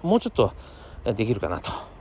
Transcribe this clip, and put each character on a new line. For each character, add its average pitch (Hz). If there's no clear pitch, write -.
も 180
う 233
ち -
ょ 220
っ -
と 110
で 110
き 117
る 98
か 80
な 82
と -